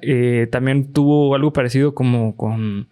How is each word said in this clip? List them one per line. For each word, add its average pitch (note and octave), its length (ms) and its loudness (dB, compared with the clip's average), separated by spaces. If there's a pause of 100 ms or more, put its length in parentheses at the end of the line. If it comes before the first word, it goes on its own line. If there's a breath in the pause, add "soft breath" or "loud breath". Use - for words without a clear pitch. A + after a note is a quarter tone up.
eh, A#2+ 480 0
también C3+ 440 -2
tuvo C#3+ 420 2
algo C#3+ 160 0
parecido C3+ 420 0
como A#2+ 440 0
con A2 540 -4